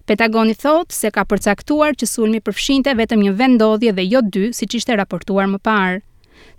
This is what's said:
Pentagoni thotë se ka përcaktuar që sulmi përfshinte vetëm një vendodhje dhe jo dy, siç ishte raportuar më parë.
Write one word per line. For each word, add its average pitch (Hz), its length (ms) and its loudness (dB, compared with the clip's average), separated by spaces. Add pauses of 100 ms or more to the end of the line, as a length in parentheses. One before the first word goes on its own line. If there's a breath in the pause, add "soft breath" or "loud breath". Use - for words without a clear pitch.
Pentagoni 220 540 2
thotë 311 340 0
se - 220 -4
ka 202 100 0
përcaktuar 208 720 0
që 226 140 -6
sulmi 220 340 -2
përfshinte 269 540 -2
vetëm 220 260 2
një 196 140 0
vendodhje 220 560 4
dhe 185 160 -2
jo 254 100 4
dy, 196 320 0
siç - 280 -6
ishte 226 180 -2
raportuar 196 500 -2
më 196 160 -2
parë. 196 380 0 (560 soft breath)